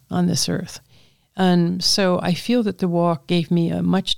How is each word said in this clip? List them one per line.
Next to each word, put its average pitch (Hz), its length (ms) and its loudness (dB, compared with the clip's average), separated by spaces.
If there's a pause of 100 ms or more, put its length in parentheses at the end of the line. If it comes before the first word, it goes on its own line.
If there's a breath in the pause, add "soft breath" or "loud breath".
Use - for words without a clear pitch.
(100)
on 175 160 0
this 175 240 -2
earth. - 300 -6 (560 soft breath)
And 180 460 2
so 185 400 2
I 180 100 0
feel 240 300 0
that 202 160 -2
the 190 80 -2
walk 170 400 0
gave 170 240 0
me 170 180 2
a 175 140 -2
much 175 360 0